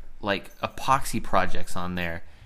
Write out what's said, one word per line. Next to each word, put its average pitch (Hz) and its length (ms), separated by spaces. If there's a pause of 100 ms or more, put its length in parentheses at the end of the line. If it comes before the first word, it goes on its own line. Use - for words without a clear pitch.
(220)
like, 101 400
epoxy 131 600
projects - 540
on 90 200
there 85 280 (220)